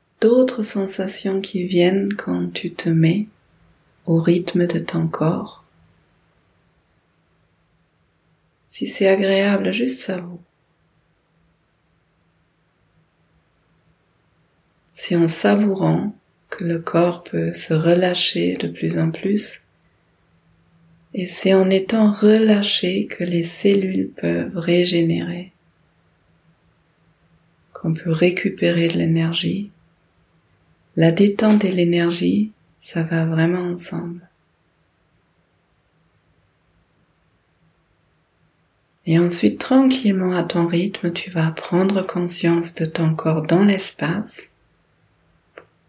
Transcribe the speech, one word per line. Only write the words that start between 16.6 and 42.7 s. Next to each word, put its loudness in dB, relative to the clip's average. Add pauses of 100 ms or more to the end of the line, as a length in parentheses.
le -2
corps -2
peut -4
se -4
relâcher 0
de -6
plus -4
en 0
plus, -4 (1500)
et -6
c'est 2
en 4
étant 2
relâché 2
que -8
les 0
cellules 0
peuvent -4
régénérer, 0 (2250)
qu'on -4
peut -4
récupérer 0
de -4
l'énergie. -2 (1200)
La 4
détente 4
et -2
l'énergie, 0 (280)
ça -6
va -2
vraiment 0
ensemble. -8 (4000)
Et 4
ensuite, 2
tranquillement, 2
à 0
ton 0
rythme, -2
tu -10
vas 0
prendre 0
conscience -2